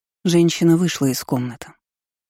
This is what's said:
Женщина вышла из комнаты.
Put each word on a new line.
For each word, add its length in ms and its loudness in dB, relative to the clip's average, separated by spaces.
Женщина 500 2
вышла 320 -2
из 160 -4
комнаты. 500 -8